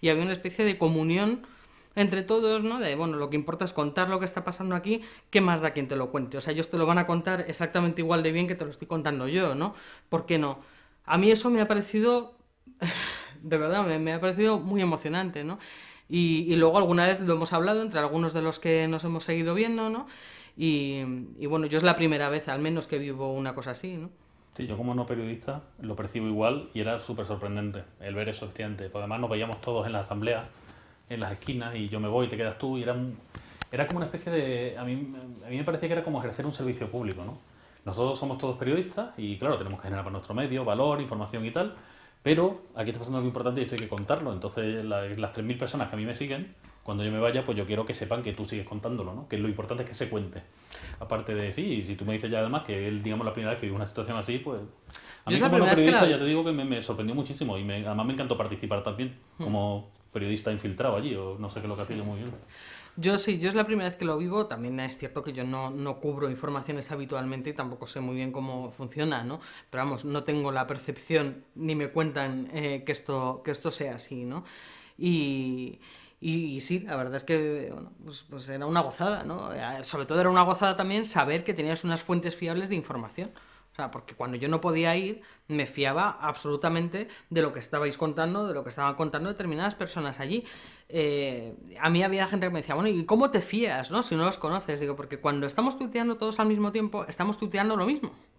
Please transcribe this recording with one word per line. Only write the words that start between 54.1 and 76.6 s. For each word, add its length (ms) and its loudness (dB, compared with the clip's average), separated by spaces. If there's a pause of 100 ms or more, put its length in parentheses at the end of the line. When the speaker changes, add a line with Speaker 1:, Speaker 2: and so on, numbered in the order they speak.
Speaker 2:
así, 220 -2
pues 200 -6 (680)
a 60 0
Speaker 1:
Yo 0 -
Speaker 2:
mí 40 4
Speaker 1:
es 60 6
la 80 6
Speaker 2:
como 100 8
no 60 10
Speaker 1:
primera 0 -
vez 100 8
que 60 8
Speaker 2:
periodista 240 10
Speaker 1:
la 60 6
Speaker 2:
ya 80 4
te 60 2
digo 200 4
que 60 2
me, 140 0
me 180 0
sorprendió 320 -2
muchísimo 420 -2
y 60 -4
me, 220 -2
además 200 0
me 80 0
encantó 240 0
participar 460 -2
también, 320 -4 (240)
Speaker 1:
Hmm. 60 -4
Speaker 2:
como 440 0 (220)
periodista 400 -2
infiltrado 460 -2
allí, 180 -2
o 220 -6
no 140 -6
sé 100 -8
qué 60 -6
es 40 -4
lo 40 -2
que 60 -6
Speaker 1:
Sí. 120 -6
Speaker 2:
hacía 40 -4
yo 60 -4
muy 160 -4
bien. 120 -8 (680)
Speaker 1:
Yo 220 4
sí, 200 2
yo 80 2
es 80 2
la 100 4
primera 220 0
vez 80 -4
que 80 -6
lo 140 2
vivo, 300 0
también 320 -6
es 180 -6
cierto 260 -8
que 80 -8
yo 120 -6
no, 260 -4
no 320 -6
cubro 280 -2
informaciones 640 -4
habitualmente 600 -4
y 20 -8
tampoco 340 -8
sé 140 -6
muy 140 -4
bien 160 -4
cómo 400 -6
funciona, 520 -4
¿no? 160 -6 (300)
Pero 160 -4
vamos, 200 -4
no 180 -2
tengo 280 0
la 160 0
percepción 760 -2 (120)
ni 200 -2
me 140 0
cuentan, 640 -2
eh, 340 -4
que 60 -2
esto, 540 -2
que 60 -2
esto 200 -2
sea 240 -4
así, 300 -8
¿no? 180 -6 (540)
Y, 840 0 (420)
Y, 240 0 (100)
y 60 -4